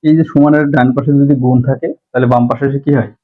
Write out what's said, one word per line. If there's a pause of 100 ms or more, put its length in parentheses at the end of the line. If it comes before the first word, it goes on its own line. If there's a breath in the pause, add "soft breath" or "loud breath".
এই
যে
সমানের
ডান
পাশে (100)
যদি
গুণ (100)
থাকে, (200)
তাহলে
বাম
পাশে
এসে
কি
হয়? (120)